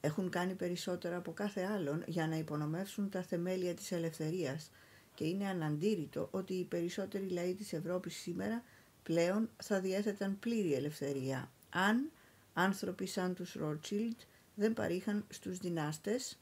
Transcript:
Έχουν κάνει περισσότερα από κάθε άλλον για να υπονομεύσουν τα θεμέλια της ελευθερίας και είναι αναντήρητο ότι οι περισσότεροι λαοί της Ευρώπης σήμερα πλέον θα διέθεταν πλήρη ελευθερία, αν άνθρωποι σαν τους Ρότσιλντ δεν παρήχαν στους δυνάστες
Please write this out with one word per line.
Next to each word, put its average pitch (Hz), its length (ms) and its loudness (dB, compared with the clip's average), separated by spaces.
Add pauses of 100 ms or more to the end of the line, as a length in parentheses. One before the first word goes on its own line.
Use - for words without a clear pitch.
Έχουν 175 300 0
κάνει 185 240 0
περισσότερα 180 600 -2
από 170 160 -6
κάθε 202 320 -2
άλλον 175 420 0
για 160 200 0
να 160 100 0
υπονομεύσουν 160 720 -2
τα 185 140 -2
θεμέλια 180 520 0
της - 180 -6
ελευθερίας 160 800 -2 (440)
και - 100 -4
είναι 196 240 0
αναντήρητο 160 800 0
ότι 190 240 -2
οι 180 100 0
περισσότεροι 190 640 -2
λαοί 180 260 0
της 202 180 -8
Ευρώπης 175 440 -2
σήμερα 196 460 -2 (400)
πλέον 180 480 4 (120)
θα 196 180 2
διέθεταν 196 580 2
πλήρη 214 360 2
ελευθερία, 135 760 0 (200)
αν 220 400 4 (420)
άνθρωποι 190 540 2
σαν 180 280 0
τους 180 180 -8
Ρότσιλντ 202 640 -2 (380)
δεν 214 180 4
παρήχαν 208 560 0
στους 185 300 -8
δυνάστες 175 840 -2